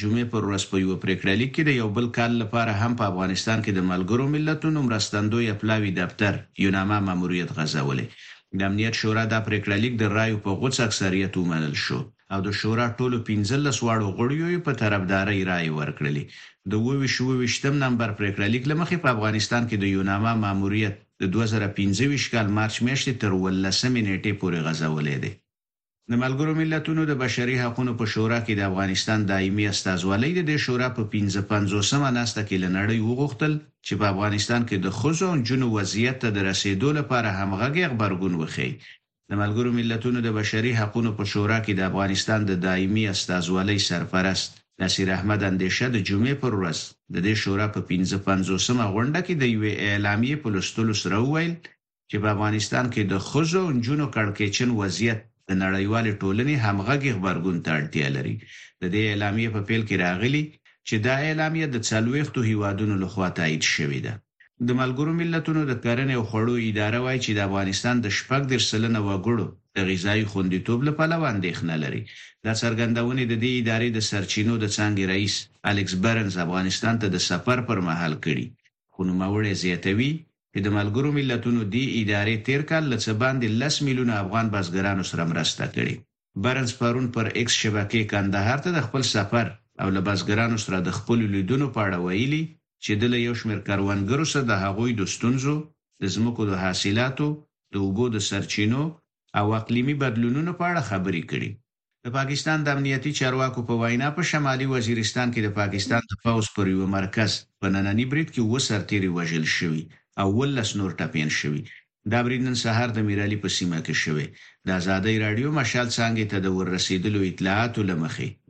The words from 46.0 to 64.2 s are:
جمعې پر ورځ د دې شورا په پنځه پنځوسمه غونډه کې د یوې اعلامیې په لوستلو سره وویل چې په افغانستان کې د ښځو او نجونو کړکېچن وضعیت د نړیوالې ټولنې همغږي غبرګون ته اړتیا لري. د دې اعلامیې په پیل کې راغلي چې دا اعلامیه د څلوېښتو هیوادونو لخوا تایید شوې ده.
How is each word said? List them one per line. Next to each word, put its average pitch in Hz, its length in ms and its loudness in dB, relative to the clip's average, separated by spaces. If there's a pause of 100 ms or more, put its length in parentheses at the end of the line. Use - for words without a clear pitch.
جمعې 113 280 2 (100)
پر 117 140 0
ورځ 82 200 -2 (340)
د 92 120 -2
دې 110 160 4
شورا 101 340 2
په 95 140 -2
پنځه 92 280 2 (100)
پنځوسمه 95 640 2
غونډه 139 320 0
کې 180 100 -2
د 135 80 0 (120)
یوې 107 180 0 (140)
اعلامیې 104 560 2
په 120 100 -4
لوستلو 110 400 0 (100)
سره 92 160 0
وویل 160 340 0 (560)
چې 107 140 -6
په 107 120 2
افغانستان 107 580 0
کې 110 80 0 (100)
د - 20 0 (160)
ښځو 160 360 2
او 170 120 0
نجونو 139 280 0 (100)
کړکېچن 107 560 0 (100)
وضعیت 107 400 0 (280)
د 95 140 2
نړیوالې 101 580 0
ټولنې 117 420 2
همغږي 117 520 2
غبرګون 90 480 0
ته 82 140 -4
اړتیا 73 380 -2
لري. 65 200 -2 (460)
د - 20 -8 (100)
دې 107 80 2 (100)
اعلامیې 104 440 0
په 101 120 -2
پیل 110 200 2
کې 101 160 0
راغلي 117 400 2 (440)
چې 113 80 -2 (120)
دا 131 80 2 (100)
اعلامیه 156 420 0
د 127 100 -2 (120)
څلوېښتو 123 500 0 (100)
هیوادونو 104 520 0
لخوا 92 280 -2 (100)
تایید 78 240 0 (100)
شوې 71 320 -2
ده. 55 80 -6 (540)